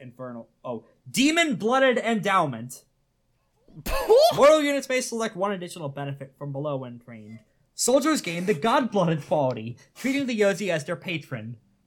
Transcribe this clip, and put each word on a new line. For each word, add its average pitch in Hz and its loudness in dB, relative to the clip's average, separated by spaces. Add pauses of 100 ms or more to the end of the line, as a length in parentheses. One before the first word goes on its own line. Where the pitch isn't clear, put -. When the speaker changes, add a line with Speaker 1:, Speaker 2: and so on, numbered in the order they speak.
Speaker 1:
infernal, 123 -16 (140)
oh, 120 -8 (260)
Demon 302 2
Blooded 254 2
Endowment. 185 -2 (1000)
Speaker 2:
<laughs> 523 4
Speaker 1:
Mortal 302 8
units 277 0
may 254 0
select 226 -6
one 196 -2
additional 175 -8
benefit 139 -10
from 143 -10
below 143 -4
when 123 -12
trained. 113 -18 (340)
Soldiers 277 2
gain 175 -6
the 180 2
God-Blooded 190 0
quality, 123 -2 (180)
treating 269 -2
the 240 -2
Yozi 196 2
as 160 -2
their 170 -6
patron. 123 -10 (320)